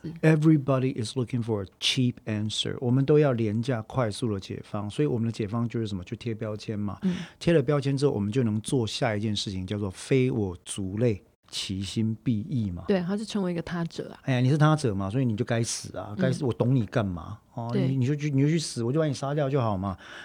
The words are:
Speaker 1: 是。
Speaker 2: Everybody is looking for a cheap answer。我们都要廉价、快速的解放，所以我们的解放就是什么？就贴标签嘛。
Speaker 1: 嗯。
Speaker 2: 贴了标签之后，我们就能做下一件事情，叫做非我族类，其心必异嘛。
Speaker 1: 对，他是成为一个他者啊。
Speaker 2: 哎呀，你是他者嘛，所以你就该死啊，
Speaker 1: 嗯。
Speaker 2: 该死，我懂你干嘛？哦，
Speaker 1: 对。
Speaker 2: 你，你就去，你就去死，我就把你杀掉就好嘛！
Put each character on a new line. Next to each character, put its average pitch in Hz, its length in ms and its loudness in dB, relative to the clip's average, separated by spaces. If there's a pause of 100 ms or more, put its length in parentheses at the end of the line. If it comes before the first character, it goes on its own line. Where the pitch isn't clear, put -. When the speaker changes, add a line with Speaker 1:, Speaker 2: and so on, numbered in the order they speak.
Speaker 1:
是。 160 100 -10 (100)
Speaker 2:
Everybody 143 800 4
is 107 140 -6
looking 123 280 -2
for 107 200 -2
a 95 40 -8 (120)
cheap 123 360 2 (100)
answer。 107 560 -2
我 120 100 2
们 131 140 4
都 147 140 6
要 147 140 6
廉 113 280 2
价、 117 220 -2
快 120 280 -2
速 107 220 -2
的 98 60 -2
解 - 240 -10
放， 104 260 -6
所 147 140 0
以 147 40 2
我 131 100 0
们 113 100 0
的 117 40 -2
解 110 160 -4
放 117 220 -2
就 120 100 -4
是 113 80 -2
什 101 80 -6
么？ 87 80 -6
就 - 140 -10
贴 113 160 -6
标 107 240 -6
签 107 200 -6
嘛。 101 260 -4
Speaker 1:
嗯。 180 120 0 (240)
Speaker 2:
贴 170 140 4
了 156 80 8
标 143 180 2
签 139 160 0
之 135 100 2
后， 139 60 4
我 120 80 -2
们 101 120 0
就 127 120 2
能 110 180 2
做 123 240 0
下 113 300 -2
一 104 40 -2
件 107 160 0
事 104 160 -4
情， 92 140 -4
叫 104 120 -4
做 104 120 -2
非 127 400 2
我 104 260 -2 (100)
族 95 320 -6
类， 110 240 2 (280)
其 - 320 -4
心 110 420 0
必 110 180 0
异 117 280 -2
嘛。 87 180 -6
Speaker 1:
对， 190 140 2
他 185 160 -4
是 220 80 -6
成 208 180 -4
为 180 80 -2
一 175 40 -4
个 170 60 -4
他 170 240 -6
者 - 260 -10
啊。 - 120 -18
Speaker 2:
哎 135 120 -2
呀， 123 40 2
你 127 100 4
是 147 80 4
他 151 180 6
者 131 180 0
嘛， 95 160 -2
所 123 120 -2
以 131 40 2
你 113 100 0
就 113 80 -2
该 117 200 0
死 - 340 -6
啊， 101 180 -10
Speaker 1:
嗯。 - 20 -6
Speaker 2:
该 - 140 2
死， 170 140 -2
我 120 80 0
懂 123 220 2
你 117 100 2
干 107 200 -2
嘛？ 90 340 -6 (160)
哦， 117 180 -6
Speaker 1:
对。 131 140 2
Speaker 2:
你， 135 100 2
你 123 80 2
就 143 100 2
去， 147 140 -4
你 135 120 4
就 147 60 6
去 165 120 2
死， 123 240 -4
我 120 100 0
就 160 60 2
把 160 80 2
你 139 60 0
杀 139 200 -4
掉 147 160 0
就 139 100 2
好 113 160 2
嘛！ 95 220 -2 (280)